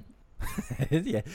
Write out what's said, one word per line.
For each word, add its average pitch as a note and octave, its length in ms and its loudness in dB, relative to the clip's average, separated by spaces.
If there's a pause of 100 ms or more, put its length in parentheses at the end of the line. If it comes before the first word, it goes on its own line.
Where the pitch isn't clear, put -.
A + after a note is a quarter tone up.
(400)
<laughs> - 520 -2
Yeah. E3 300 4 (140)